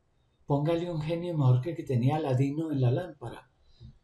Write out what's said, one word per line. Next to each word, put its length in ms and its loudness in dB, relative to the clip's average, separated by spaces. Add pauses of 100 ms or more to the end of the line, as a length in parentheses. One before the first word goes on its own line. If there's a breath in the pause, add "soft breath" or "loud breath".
(460)
Póngale 440 0
un 120 -4
genio 340 -4
mejor 240 6
que 100 -6
el 60 -6
que 60 -8
tenía 340 2
Aladino 560 0
en 80 0
la 100 4
lámpara, 600 -6 (540 loud breath)